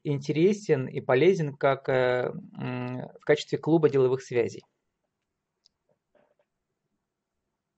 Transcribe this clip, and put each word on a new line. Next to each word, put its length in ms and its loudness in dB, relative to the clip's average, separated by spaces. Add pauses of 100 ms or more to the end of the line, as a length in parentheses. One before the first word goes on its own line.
интересен 840 0
и 140 -8
полезен 520 2
как, 360 -2
э, 420 0 (260)
м, 520 -8 (100)
в 60 -18
качестве 340 0
клуба 300 2
деловых 340 2
связей? 400 -4 (3250)